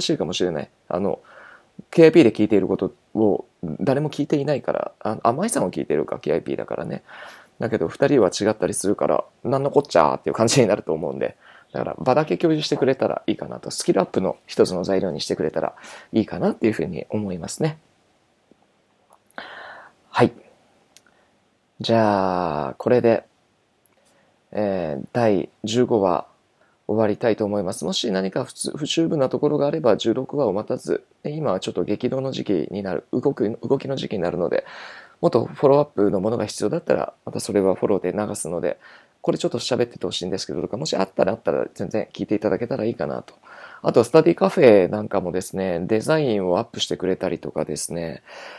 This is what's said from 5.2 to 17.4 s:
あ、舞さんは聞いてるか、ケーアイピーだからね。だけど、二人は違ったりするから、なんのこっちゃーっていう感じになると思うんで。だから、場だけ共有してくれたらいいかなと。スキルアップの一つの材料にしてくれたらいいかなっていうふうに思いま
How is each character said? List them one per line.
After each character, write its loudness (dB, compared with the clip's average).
あ、 4
舞 -2
さ -2
ん 0
は -2
聞 -4
い -10
て 0
る 0
か、 -6
ケ -4
ー 2
ア 2
イ -4
ピ -6
ー -4
だ -6
か -6
ら -6
ね。 -8
だ -4
け 0
ど、 0
二 0
人 6
は 6
違 -2
っ 0
た -2
り -2
す -4
る 2
か 0
ら、 0
な 0
ん -2
の 0
こ 4
っ 6
ち 2
ゃ 4
ー -2
っ -10
て -4
い 0
う -8
感 2
じ 4
に 6
な 2
る -6
と -4
思 -4
う -6
ん -8
で。 -4
だ -6
か -4
ら、 -8
場 2
だ 2
け -2
共 2
有 0
し -4
て 0
く 0
れ 4
た 0
ら -4
い 2
い -8
か -10
な -12
と。 -12
ス -8
キ 2
ル 2
ア 2
ッ -2
プ -4
の -2
一 2
つ -2
の -4
材 0
料 -2
に -6
し -8
て -4
く -4
れ -2
た -4
ら -4
い 2
い -6
か -8
な 0
っ -2
て -2
い 4
う 2
ふ -6
う -4
に -8
思 -4
い -8
ま -10